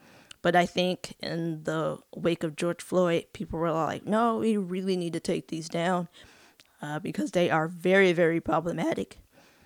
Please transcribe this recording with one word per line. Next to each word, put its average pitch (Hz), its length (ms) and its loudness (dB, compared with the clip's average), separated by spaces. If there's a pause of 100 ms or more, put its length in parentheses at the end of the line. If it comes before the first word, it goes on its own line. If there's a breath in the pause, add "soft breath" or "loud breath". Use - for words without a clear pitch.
(420 loud breath)
But 175 140 4
I 175 120 6
think 180 520 -2
in 165 440 -4
the 156 340 -2 (160)
wake 165 300 -2
of 156 120 -4
George 170 260 -4
Floyd, 175 520 2
people - 240 -8
were 165 140 0
like, 160 340 -2
"No, 226 320 2
we 220 200 2
really 185 380 -2
need 170 180 -4
to 165 60 -4
take 165 280 -4
these 160 200 -8
down, 175 400 0 (760 soft breath)
uh, 151 180 -6
because 208 320 -6
they 175 180 2
are 156 180 2
very, 180 460 4
very 165 260 4
problematic." 165 800 -2 (480 soft breath)